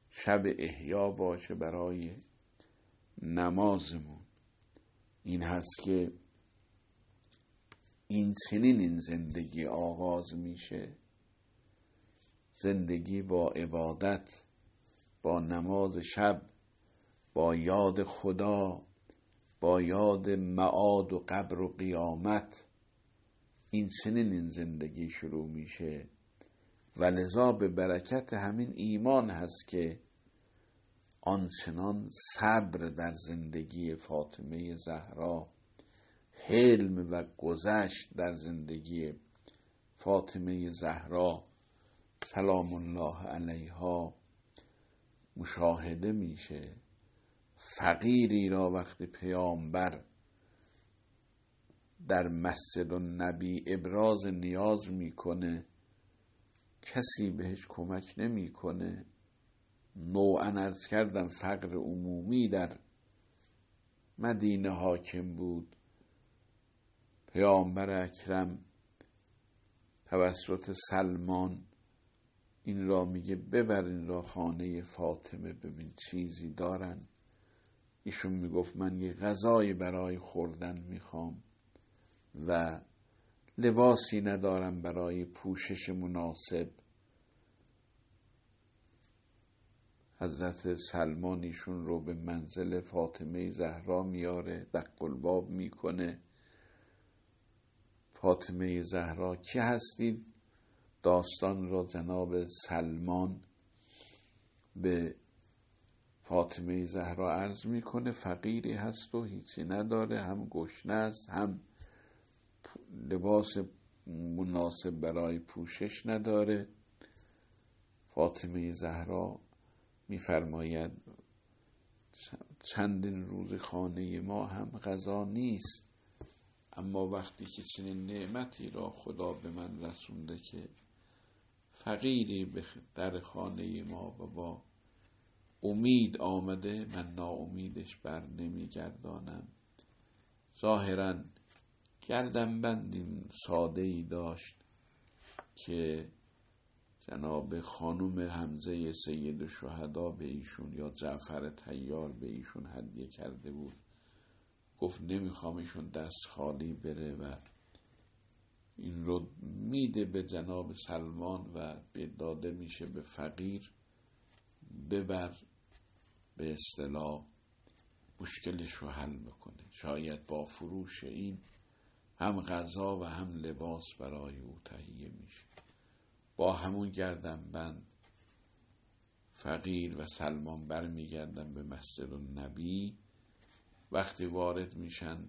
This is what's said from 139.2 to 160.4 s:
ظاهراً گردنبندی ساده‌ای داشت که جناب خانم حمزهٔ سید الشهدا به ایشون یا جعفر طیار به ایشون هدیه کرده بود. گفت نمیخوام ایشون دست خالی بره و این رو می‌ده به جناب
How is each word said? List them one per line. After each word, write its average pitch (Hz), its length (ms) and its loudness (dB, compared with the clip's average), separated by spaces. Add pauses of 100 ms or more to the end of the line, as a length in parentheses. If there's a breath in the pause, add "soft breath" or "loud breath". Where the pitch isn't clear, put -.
ظاهراً 98 640 4 (840)
گردنبندی 113 1160 0 (220)
ساده‌ای 85 560 2
داشت 85 520 -6 (1000 loud breath)
که 80 540 -2 (1000)
جناب 76 520 -4
خانم 90 600 -2
حمزهٔ 85 720 -2
سید 76 500 -4
الشهدا 78 680 -6
به 85 160 -8
ایشون 71 480 -8
یا 73 160 -6
جعفر 73 600 -6
طیار 73 640 -6
به 62 160 -10
ایشون 60 380 -10
هدیه 60 420 -10
کرده 67 440 -12
بود. 71 240 -10 (1040 soft breath)
گفت 90 220 -2
نمیخوام 92 560 -4
ایشون 85 320 -10
دست 78 400 -8
خالی 76 440 -4
بره 76 420 -6
و 71 200 -10 (1400 soft breath)
این 87 260 -6
رو 87 260 0 (120)
می‌ده 107 640 0
به 92 180 -2
جناب 90 500 -6